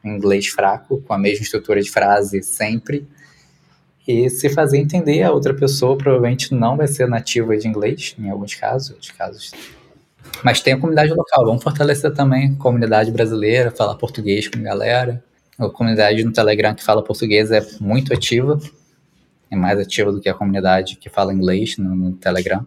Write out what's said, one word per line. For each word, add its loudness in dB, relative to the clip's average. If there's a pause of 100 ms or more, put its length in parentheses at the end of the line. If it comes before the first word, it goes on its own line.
um -8
inglês -2
fraco, 0
com -6
a 0
mesma 0
estrutura 0
de -2
frase 2
sempre. -4 (1000)
E 2
se -2
fazer 2
entender 2
a 4
outra 0
pessoa 0
provavelmente 0
não 2
vai 0
ser 0
nativa 0
de -4
inglês, -4
em -8
alguns -8
casos, -4
outros -20
casos. -12 (920)
Mas 2
tem 2
a 0
comunidade 2
local, 2
vamos 0
fortalecer 0
também 2
a -2
comunidade 2
brasileira, 0
falar -2
português -4
com -8
a -6
galera. -2 (340)
A -4
comunidade 2
no 0
Telegram 2
que -12
fala 2
português 0
é 2 (140)
muito 0
ativa, 0 (920)
é -6
mais 2
ativa 0
do -4
que -2
a -2
comunidade 0
que -20
fala 0
inglês 0
no, -2
no -2
Telegram. -2